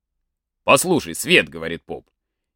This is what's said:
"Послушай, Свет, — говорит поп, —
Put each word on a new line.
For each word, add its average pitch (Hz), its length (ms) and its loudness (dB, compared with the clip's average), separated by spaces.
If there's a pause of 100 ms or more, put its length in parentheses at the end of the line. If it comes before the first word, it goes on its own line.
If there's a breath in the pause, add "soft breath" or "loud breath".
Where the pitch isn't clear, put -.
(640)
"Послушай, 127 520 2
Свет, — 117 340 0
говорит 82 340 -10
поп, — - 260 -16 (460)